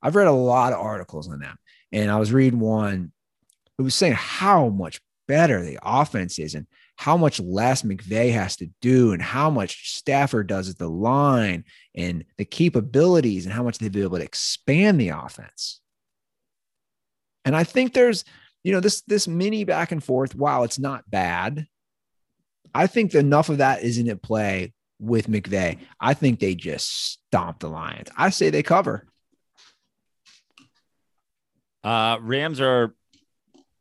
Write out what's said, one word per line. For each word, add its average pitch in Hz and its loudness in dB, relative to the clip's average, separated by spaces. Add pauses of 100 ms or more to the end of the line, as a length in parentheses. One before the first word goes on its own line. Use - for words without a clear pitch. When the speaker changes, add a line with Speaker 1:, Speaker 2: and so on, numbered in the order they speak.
Speaker 1:
I've 147 0
read 202 6
a 147 6
lot 127 4
of 92 -4
articles 90 -8
on 71 -12
them, 69 -14 (340)
and 104 0
I 107 2
was 107 0
reading 131 4
one. 104 -2 (680)
It 131 -4
was 131 -2
saying 175 4
how 175 2
much 95 -4 (260)
better 139 2
the 73 -12
offense 110 -2
is 78 -8
and 76 -10 (300)
how 156 2
much 156 2
less 104 0
McVay 107 0
has 98 -2
to 85 -12 (140)
do 123 6
and 85 -2
how 131 0
much - -4
Stafford 135 0
does 95 -4
at 92 -12
the 87 -8
line 113 0 (300)
and 85 -6 (120)
the 101 -6
capabilities 127 2
and 101 -8
how 120 -4
much 117 -4
they've 110 -6
been 101 -4
able 90 -4
to 76 -6
expand 170 0
the 98 0
offense. - -14 (1700)
And 139 2
I 165 4
think 254 -2
there's, 247 4 (380)
you 185 0
know, 185 2
this, 196 0
this 208 -2
mini 196 -2
back 165 -2
and 156 -6
forth, 127 -2
while 135 0
it's 117 -4
not 135 -8
bad, 95 -4 (1080)
I 151 2
think 214 0
enough 143 4
of 147 0
that 135 2
isn't 120 0
at 98 -8
play 101 -2 (240)
with 110 0
McVay. 95 -2 (200)
I 127 0
think 135 0
they 95 0
just - -8
stomp - -4
the - -10
Lions. 78 -12
I 185 2
say 165 0
they 151 0
cover. 165 0 (2750)
Speaker 2:
Uh, 113 0
Rams 135 -4
are, 123 2 (880)